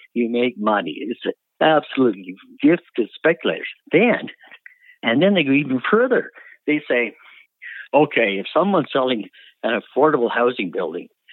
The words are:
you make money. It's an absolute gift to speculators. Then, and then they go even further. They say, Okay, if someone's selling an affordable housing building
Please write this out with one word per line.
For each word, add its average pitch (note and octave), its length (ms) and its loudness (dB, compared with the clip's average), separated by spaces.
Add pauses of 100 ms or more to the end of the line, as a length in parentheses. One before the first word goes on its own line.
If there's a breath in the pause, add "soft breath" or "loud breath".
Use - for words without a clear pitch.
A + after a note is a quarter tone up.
(120)
you A#2 160 -2
make A#2+ 300 -2
money. G2+ 400 -2
It's - 260 -10
an F#3+ 80 -4 (280)
absolute C#3 560 2 (440)
gift D#3+ 220 2 (140)
to G#2+ 180 -2
speculators. C#3 540 -2 (240)
Then, G#3 360 2 (760 loud breath)
and B2 200 2
then G3+ 120 4
they E3+ 100 2
go C3+ 80 0
even C3+ 360 0
further. A#3+ 440 0 (340 loud breath)
They D3+ 220 0
say, A#2+ 260 -2 (800 loud breath)
Okay, A2+ 460 2
if F#2 120 -8
someone's F3 400 2
selling B2+ 360 -2 (340 soft breath)
an A2+ 180 -2
affordable C3 500 2
housing A#2 420 0
building E2+ 360 -6 (240 loud breath)